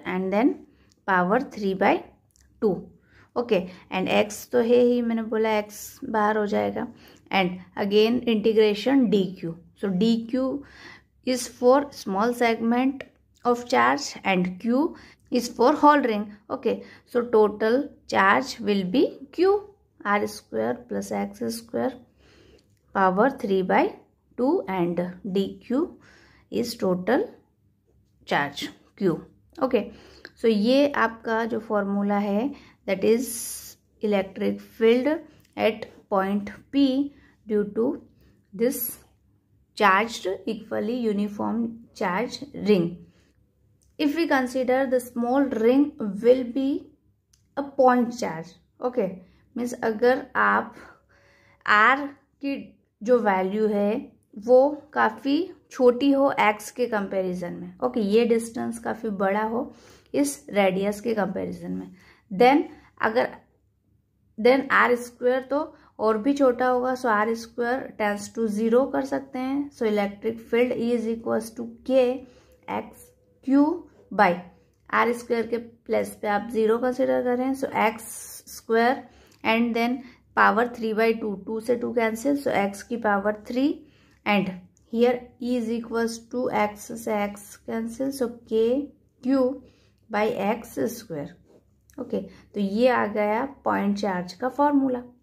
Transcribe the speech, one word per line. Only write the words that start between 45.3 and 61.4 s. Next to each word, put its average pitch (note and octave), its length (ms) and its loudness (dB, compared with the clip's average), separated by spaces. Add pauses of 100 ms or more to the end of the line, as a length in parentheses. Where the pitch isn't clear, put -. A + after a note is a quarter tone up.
ring C4 200 6 (400)
will B3+ 200 6 (100)
be C4+ 160 -2 (880)
a C#4+ 60 -4 (160)
point B3 400 4
charge, E3 340 -8 (280)
okay, A#3+ 280 -2 (460)
means B3 180 -6 (100)
अगर A#3 420 2 (100)
आप G#3 400 2 (880)
R B3 420 4 (360)
की C#4 120 -4 (460)
जो A#3+ 180 4
वैल्यू G3+ 480 0
है G3+ 240 0 (540)
वो B3+ 140 8 (340)
काफ़ी B3 440 0 (340)
छोटी B3+ 400 4
हो C4+ 280 4
एक्स G#3 320 0
के B3 160 -4
कंपैरिजन F#3+ 680 -4
में, F3 200 -12 (100)
ओके, B3 160 -2
ये G#3+ 260 4
डिस्टेंस A#3 540 -2
काफ़ी A3 300 -6
बड़ा G3 340 0
हो A#3 280 -4 (420)
इस C#4 360 -2
रेडियस G3 520 0
के A#3 140 -4
कंपैरिजन F3+ 560 -6